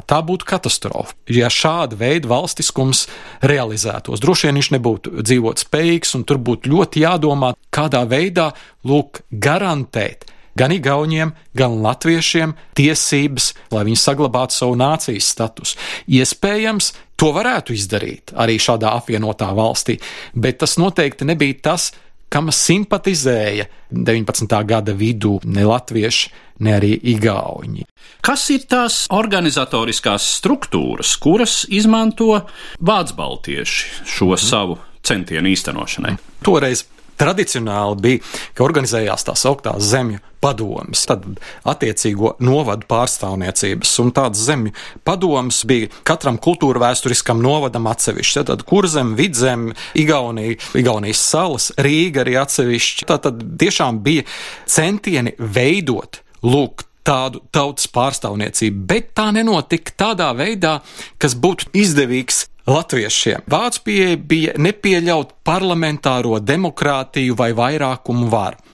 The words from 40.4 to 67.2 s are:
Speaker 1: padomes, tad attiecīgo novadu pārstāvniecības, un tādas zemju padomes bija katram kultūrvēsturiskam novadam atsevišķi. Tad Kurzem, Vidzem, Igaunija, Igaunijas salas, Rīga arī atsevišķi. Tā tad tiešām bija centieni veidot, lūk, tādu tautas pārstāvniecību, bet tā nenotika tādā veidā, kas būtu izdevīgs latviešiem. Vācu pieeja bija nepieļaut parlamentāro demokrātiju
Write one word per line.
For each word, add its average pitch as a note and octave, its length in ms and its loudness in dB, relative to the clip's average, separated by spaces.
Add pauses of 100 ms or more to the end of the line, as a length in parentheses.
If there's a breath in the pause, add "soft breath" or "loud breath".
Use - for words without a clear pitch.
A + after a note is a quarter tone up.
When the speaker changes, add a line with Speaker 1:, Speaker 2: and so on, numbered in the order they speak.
Speaker 1:
padomes, A2 640 -2
tad G2 160 0 (400 loud breath)
attiecīgo A2 720 0 (100)
novadu B2 480 0
pārstāvniecības, G2 1000 -2 (100)
un B2 80 4
tādas A#2 320 0
zemju A#2 300 0 (340 loud breath)
padomes D3+ 560 0
bija A2+ 300 0 (100)
katram C#3+ 400 0
kultūrvēsturiskam B2 960 2
novadam B2 480 0
atsevišķi. - 640 -2
Tad - 160 -4
Kurzem, D3+ 480 2
Vidzem, B2 560 0 (240 loud breath)
Igaunija, A#2 640 0 (160)
Igaunijas G#2+ 480 0
salas, D#3+ 520 0
Rīga D3 500 2
arī B2 180 0
atsevišķi. A#2+ 640 -2
Tā D#3 160 2
tad A#2 220 -2 (100)
tiešām B2+ 480 0
bija C#3+ 240 0 (380 loud breath)
centieni D#3+ 720 0
veidot, B2+ 840 -2 (160)
lūk, C3 480 0 (120)
tādu C3 460 -2
tautas C#3+ 440 -2
pārstāvniecību, G#2 960 -2
bet A3+ 280 0
tā G#3+ 160 0
nenotika G#3 640 0
tādā F#3 400 0
veidā, E3+ 420 0 (360 loud breath)
kas C3 220 0
būtu E3 380 0
izdevīgs C#3+ 720 2 (140)
latviešiem. B2+ 840 0
Vācu A#3 380 -2
pieeja F#3+ 360 0
bija D#3+ 360 0
nepieļaut E3+ 840 0
parlamentāro D3+ 1000 0
demokrātiju C3+ 960 -2